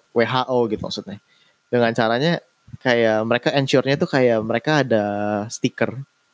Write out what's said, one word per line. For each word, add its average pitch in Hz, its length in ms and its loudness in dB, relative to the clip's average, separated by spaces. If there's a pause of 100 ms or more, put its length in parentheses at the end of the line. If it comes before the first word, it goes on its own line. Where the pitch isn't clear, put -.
(140)
W 120 80 2
H 127 320 0
O 120 160 0
gitu 101 160 -4
maksudnya. - 320 -10 (480)
Dengan 117 320 0
caranya 127 400 0 (400)
kayak 113 480 2
mereka 120 320 0
ensure-nya 135 400 2
tuh - 120 -2
kayak 123 320 4
mereka 117 400 0
ada 117 220 2 (480)
stiker, - 420 -4 (400)